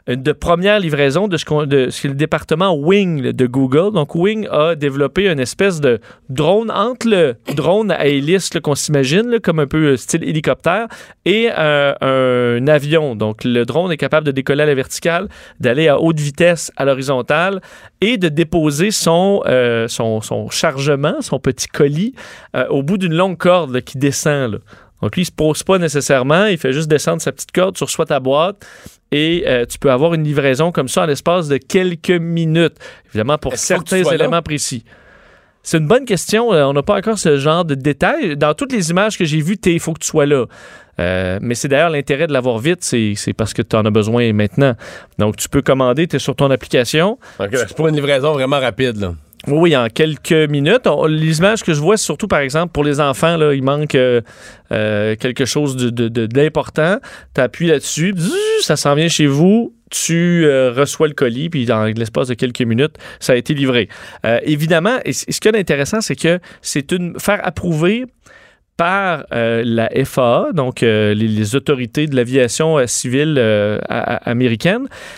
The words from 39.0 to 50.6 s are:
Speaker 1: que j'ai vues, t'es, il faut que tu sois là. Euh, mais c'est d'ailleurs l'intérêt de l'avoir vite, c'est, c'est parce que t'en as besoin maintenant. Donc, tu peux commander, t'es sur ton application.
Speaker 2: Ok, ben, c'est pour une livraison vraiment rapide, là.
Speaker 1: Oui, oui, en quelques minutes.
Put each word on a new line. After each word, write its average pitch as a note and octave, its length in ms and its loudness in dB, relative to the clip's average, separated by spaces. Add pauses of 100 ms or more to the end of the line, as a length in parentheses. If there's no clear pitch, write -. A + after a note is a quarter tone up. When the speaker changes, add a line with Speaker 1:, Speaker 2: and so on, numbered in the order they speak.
Speaker 1:
que F#3 80 0
j'ai D#3 160 0
vues, F3 160 -2
t'es, F#3 160 2
il E3+ 80 0
faut - 140 -6
que - 60 -12
tu - 80 -6
sois D3 180 2
là. C#3+ 180 2 (540)
Euh, F#2 420 -2
mais A#2+ 140 -4
c'est C#3+ 140 -6
d'ailleurs C#3 200 2
l'intérêt D3 380 -2
de D3+ 80 -4
l'avoir B2 240 0
vite, D#3+ 220 0
c'est, A2 360 0
c'est - 160 -4
parce G#2 220 -4
que - 80 -2
t'en A2 240 0
as A2 40 2
besoin A2 440 2
maintenant. A#2 400 2 (440)
Donc, G#2 180 0
tu - 120 -8
peux C#3 140 0
commander, C3 460 2
t'es D3+ 100 -2
sur B2+ 180 -4
ton C#3 140 2
application. D3 600 0 (260)
Speaker 2:
Ok, G2+ 140 -4
ben, B2 140 0
c'est - 80 -12
pour D#3 140 0
une D#3 60 2
livraison C#3+ 380 2
vraiment C3+ 280 0
rapide, B2 380 0
là. F#2 160 -4 (320)
Speaker 1:
Oui, C#3 100 0
oui, E3 200 4
en B2 100 2
quelques D#3 460 -2
minutes. D#3 540 2